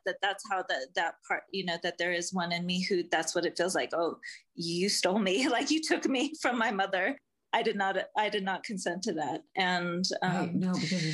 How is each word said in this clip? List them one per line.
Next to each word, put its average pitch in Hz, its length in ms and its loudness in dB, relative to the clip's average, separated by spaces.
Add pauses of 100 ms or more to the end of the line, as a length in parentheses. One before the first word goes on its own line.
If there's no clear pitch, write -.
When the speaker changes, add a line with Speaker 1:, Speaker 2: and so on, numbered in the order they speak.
Speaker 1:
that 185 160 -2
that's 196 300 0
how 185 180 0
the, 139 280 -4
that 170 180 0 (120)
part, - 260 -2
you 190 120 -2
know, 170 200 0
that 175 120 -2
there 175 160 0
is 175 220 -2
one 175 180 0
in 175 140 -2
me 180 160 0
who, 180 280 0
that's 160 260 2
what 170 100 2
it - 100 -2
feels 175 200 2
like. 127 180 0
"Oh, 160 240 0 (380)
you 175 320 0
stole 190 320 2
me." 202 280 2
<laughs> 240 80 2
Like, 269 140 0
you 311 100 2
took - 280 0
me 269 340 0
from 247 160 2
my 233 140 2
mother. 190 440 0 (360)
I 220 100 4
did 202 140 0
not, 196 200 0 (200)
I 214 120 4
did 202 160 -2
not 190 200 -2
consent 185 400 -4
to 214 100 0
that. 151 280 -4 (140)
And, 180 480 2 (180)
Speaker 2:
Right. 180 280 0
Speaker 1:
um, 180 80 0
Speaker 2:
No, 185 140 2
because 180 420 0